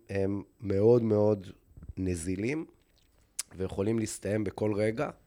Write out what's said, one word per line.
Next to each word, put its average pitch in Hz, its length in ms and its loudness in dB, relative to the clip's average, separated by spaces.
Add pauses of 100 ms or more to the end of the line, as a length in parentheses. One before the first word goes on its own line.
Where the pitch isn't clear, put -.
(100)
הם 98 320 -2 (180)
מאוד 107 420 4
מאוד 104 440 2 (500)
נזילים, 92 680 -2 (920)
ויכולים 98 420 -2
להסתיים 107 460 -4
בכל 107 300 -2
רגע 110 360 -2 (160)